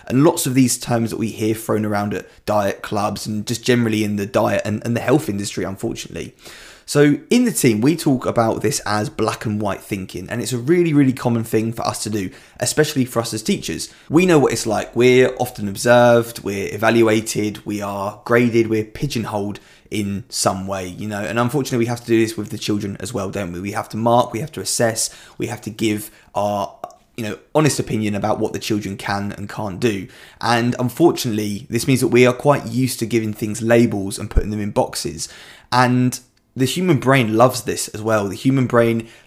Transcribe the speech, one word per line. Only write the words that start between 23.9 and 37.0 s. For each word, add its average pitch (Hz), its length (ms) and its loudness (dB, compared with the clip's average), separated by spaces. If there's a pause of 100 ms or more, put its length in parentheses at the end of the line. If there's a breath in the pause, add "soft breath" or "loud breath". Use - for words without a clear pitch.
to - 60 -10
mark, 117 360 2
we 110 80 -6
have 151 120 -8
to 95 80 -10
assess, 110 540 -2 (240 loud breath)
we 107 80 -6
have 110 160 -8
to 110 80 -8
give 104 400 -2 (240 soft breath)
our, 101 420 -2 (400)
you 117 80 -6
know, 104 140 -8 (160)
honest 151 240 4
opinion 107 360 -2
about 101 260 -2
what 107 120 -2
the 101 60 -8
children 101 380 -4
can 101 360 -6
and 101 160 -12
can't 101 320 -8
do. 104 280 -2 (320 loud breath)
And 117 380 0
unfortunately, 120 920 0
this 117 160 -2
means 131 140 2
that 123 80 2
we 120 180 8
are 123 80 4
quite 143 320 0
used 123 320 -2
to 117 80 -2
giving 110 260 0
things 107 300 -6
labels 110 560 2
and 107 120 -8
putting - 200 2
them 107 100 -4
in 104 120 -4
boxes. - 560 -4 (420 loud breath)
And 123 480 2 (380)
the 131 80 2
human 170 360 2